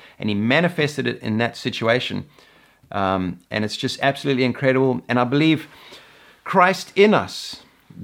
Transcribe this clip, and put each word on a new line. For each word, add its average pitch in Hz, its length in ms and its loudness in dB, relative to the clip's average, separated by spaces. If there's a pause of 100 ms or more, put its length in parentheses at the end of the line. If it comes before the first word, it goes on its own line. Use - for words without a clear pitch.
(180)
and 107 120 -4
he 104 40 0
manifested 135 720 0
it 120 140 -6
in 110 180 -4
that 117 160 -2
situation. 113 720 -2 (640)
Um, 95 480 -2 (100)
and 107 120 -2
it's 107 140 -6
just - 240 -6
absolutely 139 440 0
incredible. 131 640 0
And 120 120 0
I 123 60 4
believe 147 440 0 (760)
Christ 185 520 2
in 202 160 8
us, - 500 -2 (420)